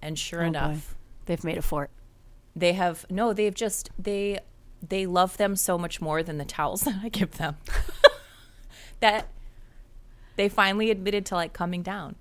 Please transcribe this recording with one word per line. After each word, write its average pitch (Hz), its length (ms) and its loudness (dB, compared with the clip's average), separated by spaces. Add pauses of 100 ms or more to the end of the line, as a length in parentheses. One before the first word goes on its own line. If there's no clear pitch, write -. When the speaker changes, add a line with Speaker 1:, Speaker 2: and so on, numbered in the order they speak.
Speaker 1:
and 156 160 -6
sure 170 220 -4
Speaker 2:
Oh, - 20 2
boy. 165 60 2
Speaker 1:
enough, 151 460 -2 (300)
Speaker 2:
They've 170 180 -2
made 160 140 -2
a - 60 -6
fort. 143 260 2 (680)
Speaker 1:
they 175 180 4
have, 180 360 0
no, 214 240 2
they've 208 220 2
just, - 420 -4
they, 202 400 -2 (500)
they 190 200 0
love 180 300 4
them 202 180 2
so 190 240 2
much 175 200 -4
more 160 220 0
than 165 160 -4
the 143 80 -4
towels 147 360 -2
<laughs> - 40 0
that 208 180 0
I 233 60 -4
give 190 300 0
them. 151 220 -2
<laughs> - 1400 0
That 214 280 4 (1120)
they 202 120 4
finally 202 420 4
admitted 202 360 0
to, 190 80 -2
like, 170 180 0
coming 175 300 -2
down. 185 380 -8